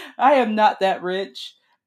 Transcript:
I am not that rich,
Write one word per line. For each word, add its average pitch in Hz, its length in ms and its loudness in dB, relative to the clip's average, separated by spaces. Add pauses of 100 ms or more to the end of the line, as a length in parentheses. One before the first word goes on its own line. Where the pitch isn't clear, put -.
(160)
I 285 180 4
am 233 200 0
not 214 260 2
that 190 220 -2
rich, 185 540 -8 (300)